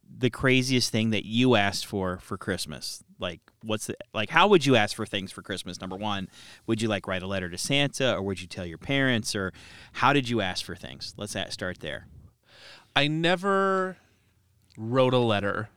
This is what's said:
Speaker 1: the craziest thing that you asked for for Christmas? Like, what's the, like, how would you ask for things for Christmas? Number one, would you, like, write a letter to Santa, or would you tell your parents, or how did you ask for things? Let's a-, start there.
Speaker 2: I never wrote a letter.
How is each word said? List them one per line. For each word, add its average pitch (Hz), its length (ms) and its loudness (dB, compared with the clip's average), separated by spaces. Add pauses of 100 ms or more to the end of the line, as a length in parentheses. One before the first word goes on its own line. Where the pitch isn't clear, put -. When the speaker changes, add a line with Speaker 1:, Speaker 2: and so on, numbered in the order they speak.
(180)
Speaker 1:
the 120 120 2
craziest 127 600 2
thing 110 200 2
that 104 160 0
you 120 280 4
asked 101 300 2
for 92 360 -2
for - 180 -10
Christmas? - 640 -8 (140)
Like, 90 220 -8 (220)
what's 110 260 -4
the, - 80 -6 (180)
like, 107 160 -2
how 175 180 6
would 180 160 6
you 135 100 6
ask 107 220 4
for 110 80 -4
things 98 260 -6
for 95 120 -14
Christmas? 92 400 -8
Number 92 140 -8
one, 98 340 -4 (360)
would 110 140 0
you, 117 80 0
like, 101 180 -2
write 92 160 -4
a 92 40 -8
letter 92 240 -4
to 90 80 -12
Santa, 139 560 0
or 90 80 -2
would 98 180 -4
you 92 60 -12
tell 90 180 -10
your 82 140 -10
parents, 131 580 0
or 95 160 -4 (400)
how 135 220 2
did 131 160 2
you 117 100 0
ask 92 240 -4
for 85 100 -10
things? - 440 -14
Let's 101 180 -8
a-, 95 140 -6
start 90 300 -8
there. - 260 -10 (880)
Speaker 2:
I 139 100 4
never 185 920 0 (800)
wrote 123 340 4
a 127 60 6
letter. 104 580 2